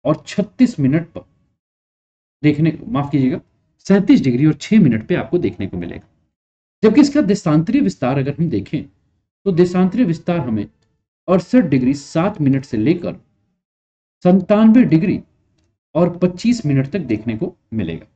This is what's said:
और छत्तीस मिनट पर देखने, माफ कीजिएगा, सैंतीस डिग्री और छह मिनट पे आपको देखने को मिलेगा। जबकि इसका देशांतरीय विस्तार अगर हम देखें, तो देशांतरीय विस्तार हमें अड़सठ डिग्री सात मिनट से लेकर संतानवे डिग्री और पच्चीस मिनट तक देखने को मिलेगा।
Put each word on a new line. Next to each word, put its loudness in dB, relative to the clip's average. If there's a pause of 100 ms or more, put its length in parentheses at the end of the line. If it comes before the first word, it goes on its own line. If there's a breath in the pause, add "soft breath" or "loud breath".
और -4
छत्तीस -4
मिनट 0
पर -16 (1200)
देखने, 0 (100)
माफ -6
कीजिएगा, 0 (380)
सैंतीस 2
डिग्री 0
और 4
छह 0
मिनट 2
पे -2
आपको -4
देखने -4
को -10
मिलेगा। -12 (760)
जबकि 4
इसका 2
देशांतरीय 0
विस्तार -2
अगर -4
हम -2
देखें, -6 (600)
तो 0
देशांतरीय 2
विस्तार -4
हमें -4 (600)
अड़सठ 2
डिग्री 0
सात -4
मिनट 2
से -8
लेकर -2 (1080)
संतानवे 4
डिग्री 0 (720)
और 0
पच्चीस -2
मिनट 0
तक -6
देखने -6
को -8 (200)
मिलेगा। -8